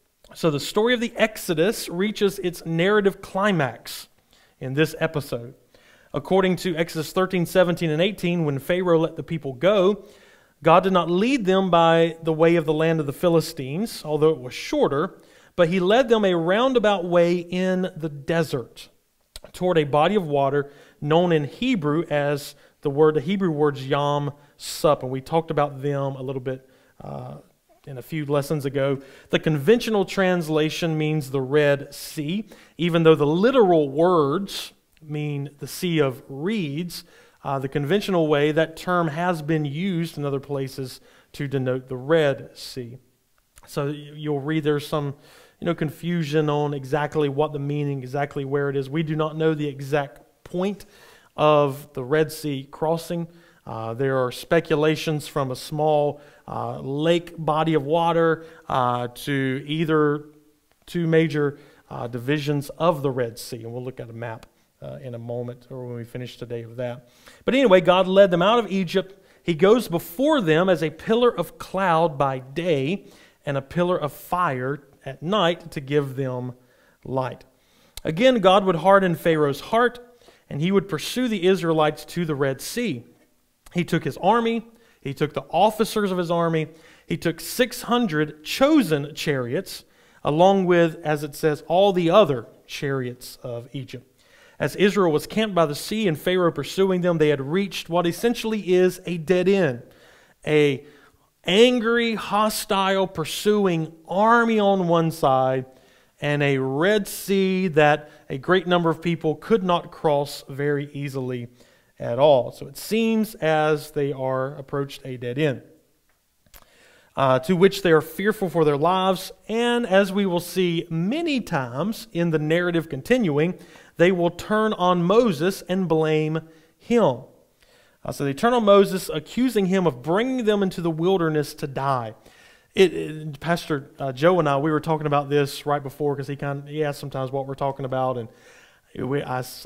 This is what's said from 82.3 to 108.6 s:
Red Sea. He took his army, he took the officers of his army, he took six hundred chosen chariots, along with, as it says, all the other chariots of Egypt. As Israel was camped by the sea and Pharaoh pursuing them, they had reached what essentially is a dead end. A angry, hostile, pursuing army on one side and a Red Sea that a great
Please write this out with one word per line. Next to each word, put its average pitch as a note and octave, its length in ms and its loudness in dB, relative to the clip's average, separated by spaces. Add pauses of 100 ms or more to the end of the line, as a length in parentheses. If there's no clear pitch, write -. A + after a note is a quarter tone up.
Red C3+ 240 -2
Sea. F#3+ 460 -6 (680)
He F3 100 0
took E3 200 -2
his C3+ 140 -6
army, A3+ 500 0 (340)
he C#3 120 -8
took D3 200 -4
the C3 160 -6
officers G#3 600 0
of F#3 60 -2
his F3 120 -2
army, E3 380 0 (400)
he E3+ 100 -4
took - 220 -4
six - 440 -4
hundred D#3 600 -2
chosen D#3+ 720 2
chariots, C#3 680 -4 (400)
along F#3 420 4
with, E3+ 380 4
as D3+ 200 -2
it C#3+ 120 -12
says, D3+ 320 -2
all G3 240 4
the F3 180 2
other D#3 360 4 (220)
chariots C3 760 -6
of A#2+ 320 -10
Egypt. B2 340 -12 (520)
As D3+ 160 -2
Israel F#3 360 4
was D3 140 0
camped G#3+ 300 -2
by E3+ 100 4
the C#3+ 100 -4
sea G#3+ 320 -4
and D#3 100 0
Pharaoh F3+ 340 2
pursuing F#3 500 0
them, E3+ 160 0
they D3+ 120 4
had C#3 120 0
reached F#3+ 480 -4
what F3 160 0
essentially G#3+ 680 -2
is F3+ 320 2
a F3 120 -6
dead F3+ 320 0
end. D#3 320 2 (640)
A D3+ 400 2 (600)
angry, A#3 680 4
hostile, G3 920 0
pursuing F3+ 840 0 (160)
army A3+ 520 4
on G3 280 2
one E3 220 2
side C3 560 2 (560)
and D3 200 0
a C#3+ 180 2
Red E3+ 480 0
Sea F#3+ 640 0
that D3+ 400 4 (200)
a C#3+ 80 -6
great F3 300 0